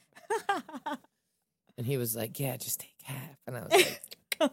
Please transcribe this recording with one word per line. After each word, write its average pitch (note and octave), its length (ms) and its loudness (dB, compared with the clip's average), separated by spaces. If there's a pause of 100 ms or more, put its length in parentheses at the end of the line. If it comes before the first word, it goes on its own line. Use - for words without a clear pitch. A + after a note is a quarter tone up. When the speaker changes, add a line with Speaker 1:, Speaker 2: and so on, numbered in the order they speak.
(280)
Speaker 1:
<laughs> D#4+ 680 -4 (800)
Speaker 2:
And A#2+ 100 -4
he C#3 100 0
was A#2 200 0
like, A2 240 -4
"Yeah, C3 160 -2
just - 240 -6
take - 240 -18
half." C3+ 320 -10 (100)
And B2+ 100 -6
I A#2 60 -8
was - 100 -6
like, - 280 8 (400)
Speaker 1:
<laughs> - 0 - (120)